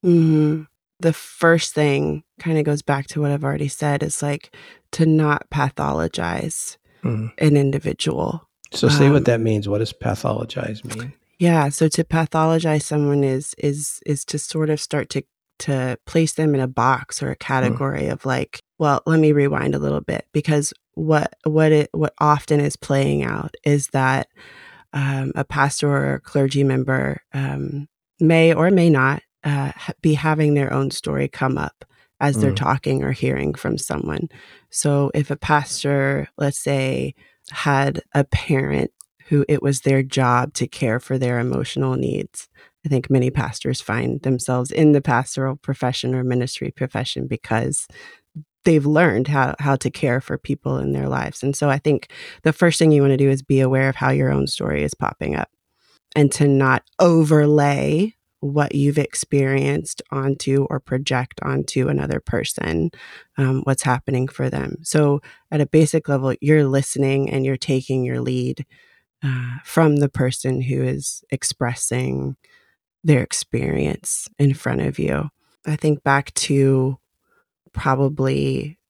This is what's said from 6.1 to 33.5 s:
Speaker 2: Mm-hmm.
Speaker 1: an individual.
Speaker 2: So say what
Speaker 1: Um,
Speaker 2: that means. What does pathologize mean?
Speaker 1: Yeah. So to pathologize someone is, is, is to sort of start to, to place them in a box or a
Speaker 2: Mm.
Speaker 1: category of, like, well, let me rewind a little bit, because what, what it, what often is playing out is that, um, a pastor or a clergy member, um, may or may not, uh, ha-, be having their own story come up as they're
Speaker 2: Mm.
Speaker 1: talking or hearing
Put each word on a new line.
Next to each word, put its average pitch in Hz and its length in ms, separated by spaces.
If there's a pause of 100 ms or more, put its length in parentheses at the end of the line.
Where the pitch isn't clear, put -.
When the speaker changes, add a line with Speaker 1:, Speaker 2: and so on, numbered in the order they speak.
Speaker 2:
Mm-hmm. 117 420
Speaker 1:
an 147 120
individual. - 920 (240)
Speaker 2:
So - 160
say 143 220
what 147 80
Speaker 1:
Um, 113 80
Speaker 2:
that 117 160
means. 107 260
What 101 120
does 110 120
pathologize - 920
mean? 120 260 (260)
Speaker 1:
Yeah. 165 300
So 156 220
to 165 160
pathologize 160 760
someone 143 420
is, 131 320
is, 147 480
is 143 200
to - 140
sort 156 300
of 151 100
start - 300
to, 139 140 (360)
to 131 460
place 165 260
them 156 240
in 135 60
a 131 60
box 127 540
or 139 80
a 135 60
Speaker 2:
Mm. - 40
Speaker 1:
category 135 680
of, - 180
like, 131 360 (180)
well, 143 260
let 160 140
me 151 140
rewind 143 420
a 143 40
little 147 200
bit, - 320
because 147 420 (200)
what, 156 400 (100)
what 156 300
it, 151 180
what 156 280
often 151 420
is 143 160
playing 143 440
out 139 340 (100)
is 143 220
that, 135 420 (640)
um, 139 420
a 139 80
pastor - 460
or 139 240
a 135 80
clergy 139 420
member, 131 580 (120)
um, 139 560 (320)
may 165 320
or 170 180
may 170 180
not, 139 340 (200)
uh, 143 320
ha-, - 260
be 156 120
having 151 400
their 143 180
own 135 180
story 139 380
come 131 300
up - 260 (360)
as 139 180
they're 104 160
Speaker 2:
Mm. - 20
Speaker 1:
talking 135 480
or 139 80
hearing 135 420